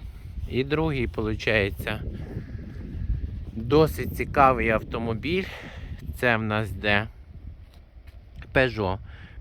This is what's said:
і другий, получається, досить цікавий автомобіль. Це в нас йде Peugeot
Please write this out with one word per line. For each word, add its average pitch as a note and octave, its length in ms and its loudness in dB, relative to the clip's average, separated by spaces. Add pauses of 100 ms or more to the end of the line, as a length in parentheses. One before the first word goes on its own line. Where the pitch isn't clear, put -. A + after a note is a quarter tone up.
(480)
і B2 160 0
другий, C#3+ 420 2
получається, G#2+ 920 0 (1500)
досить C3 640 4
цікавий B2 540 4
автомобіль. A#2 760 0 (680)
Це A#2+ 220 4
в A2 60 2
нас G#2+ 280 0
йде G2+ 360 2 (1500)
Peugeot A2 460 4 (420)